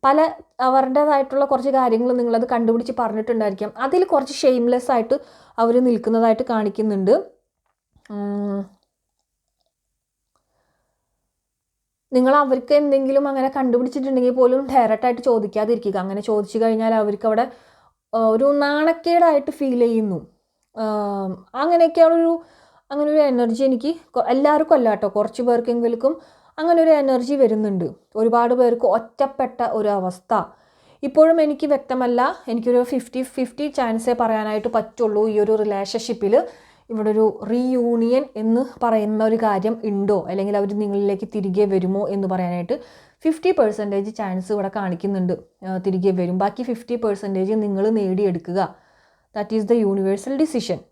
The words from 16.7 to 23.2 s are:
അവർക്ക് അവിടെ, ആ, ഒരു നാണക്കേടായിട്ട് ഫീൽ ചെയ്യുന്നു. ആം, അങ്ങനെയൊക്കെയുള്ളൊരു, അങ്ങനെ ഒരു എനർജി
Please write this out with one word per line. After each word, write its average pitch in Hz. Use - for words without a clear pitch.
അവർക്ക് 208
അവിടെ, 226
ആ, 226
ഒരു 226
നാണക്കേടായിട്ട് 302
ഫീൽ 262
ചെയ്യുന്നു. 220
ആം, 202
അങ്ങനെയൊക്കെയുള്ളൊരു, 330
അങ്ങനെ 294
ഒരു 311
എനർജി 247